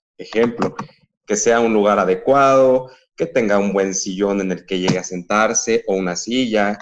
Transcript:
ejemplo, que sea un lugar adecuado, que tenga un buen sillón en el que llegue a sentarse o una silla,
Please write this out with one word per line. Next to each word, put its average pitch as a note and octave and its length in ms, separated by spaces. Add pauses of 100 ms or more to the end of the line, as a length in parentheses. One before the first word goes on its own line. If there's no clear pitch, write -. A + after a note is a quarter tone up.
(180)
ejemplo, A2 560 (500)
que G#2+ 120
sea A#2 240
un A2+ 120
lugar G#2 280
adecuado, C3 880 (240)
que E3+ 120
tenga G#2+ 320
un G2 140
buen F#2+ 220
sillón G2+ 460
en F#2+ 100
el E2+ 160
que F#2 140
llegue F#2 180
a F2+ 60
sentarse A2 840
o G2+ 80
una F#2 220
silla, G#2+ 640